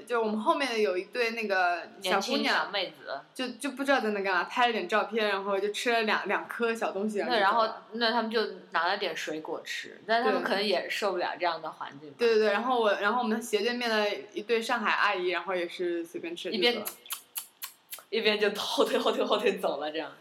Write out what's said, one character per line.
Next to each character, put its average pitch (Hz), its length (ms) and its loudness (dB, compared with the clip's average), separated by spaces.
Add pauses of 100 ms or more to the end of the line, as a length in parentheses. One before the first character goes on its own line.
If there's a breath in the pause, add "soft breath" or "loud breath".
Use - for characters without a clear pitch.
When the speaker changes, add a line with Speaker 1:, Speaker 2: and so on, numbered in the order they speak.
Speaker 1:
就 240 100 -2
是 - 0 -
我 226 80 2
们 214 160 -2
后 311 140 2
面 285 160 0
的 220 80 -2
有 190 180 2
一 190 80 -2
对 226 280 -2
那 226 160 -4
个 175 340 2 (200)
小 196 160 2
姑 240 200 0
娘， - 20 -2
Speaker 2:
年 - 40 0
轻 - 20 -
小 180 240 0
妹 185 280 -4
子。 139 220 -8 (140)
Speaker 1:
就， 254 120 -4 (120)
就 285 140 -6
不 269 120 -6
知 277 80 4
道 254 80 4
在 214 120 0
那 196 100 -2
干 190 100 0
嘛， 180 120 2
拍 247 240 2
了 233 40 0
点 185 160 -4
照 214 160 4
片， 214 240 0
然 196 160 -2
后 196 160 0
就 208 100 0
吃 240 220 -2
了 226 120 2
两， 180 220 0
两 170 220 -2
颗 226 260 -2
小 202 180 -2
东 196 140 -2
西， 202 160 -2
Speaker 2:
对， 233 180 2
然 196 120 4
后 226 120 4
Speaker 1:
然 - 20 4
后 - 0 -
就 - 20 0
走 - 60 -8
了。 - 180 -16
Speaker 2:
那 226 180 0
他 233 120 2
们 220 80 -4
就 226 120 2 (280)
拿 170 160 2
了 196 100 2
点 185 180 -4
水 156 280 -6
果 151 200 -8
吃， - 440 -12
但 233 180 2
他 262 60 4
们 262 100 2
Speaker 1:
对。 254 80 -2
Speaker 2:
可 233 60 0
能 196 100 2
也 170 240 0
受 202 240 -2
不 180 60 -2
了 156 200 -2
这 175 60 -2
样 165 160 0
的 160 100 -8
环 127 200 -10 (100)
境 151 80 -16
吧。 139 100 -18
Speaker 1:
对， 226 180 6
对， - 20 6
对， 214 140 6
然 214 100 0
后 247 180 2
我， 208 140 4
然 208 180 2
后 247 100 2
我 226 60 0
们 220 140 0
斜 202 180 0
对 240 140 0
面 240 160 -2
的 214 180 2 (240)
一 - 80 -8
对 226 220 0
上 233 180 0
海 196 120 2
阿 196 220 2
姨， 180 140 -2
然 175 140 0
后 190 120 -4
也 175 140 -2
是 175 340 -4
随 165 200 -12
便 170 120 -8
吃 180 140 -8
了 220 80 -2
就 - 60 0
走 - 20 6
了。 240 60 4
Speaker 2:
一 - 20 4
边， - 120 -6 (1300)
一 220 100 0
边 208 200 2
就 208 100 4 (100)
后 - 240 0
退， 247 140 0
后 240 140 2
退， 240 120 -2
后 214 140 2
退 202 180 2
走 160 220 -2
了 151 140 -4
这 156 40 -8
样。 143 140 -6 (100)